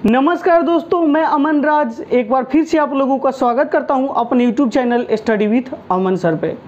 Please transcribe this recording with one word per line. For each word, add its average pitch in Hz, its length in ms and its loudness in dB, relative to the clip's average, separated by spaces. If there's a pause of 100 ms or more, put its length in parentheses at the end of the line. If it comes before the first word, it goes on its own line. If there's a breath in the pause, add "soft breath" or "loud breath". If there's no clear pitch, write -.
नमस्कार 330 560 2
दोस्तों, 339 420 0
मैं 311 200 2
अमन 294 380 0
राज 302 420 0
एक 240 260 -2
बार 262 140 0
फिर 294 220 0
से 320 120 0
आप 277 160 0
लोगों 269 260 0
का 262 120 0
स्वागत 254 400 0
करता 285 220 0
हूं 262 220 0
अपने 240 300 2
YouTube 247 240 2
चैनल 240 440 0
Study 214 360 0
with 247 240 -2 (180)
अमन 185 240 0
सर 165 200 0
पे। 120 200 -4 (120)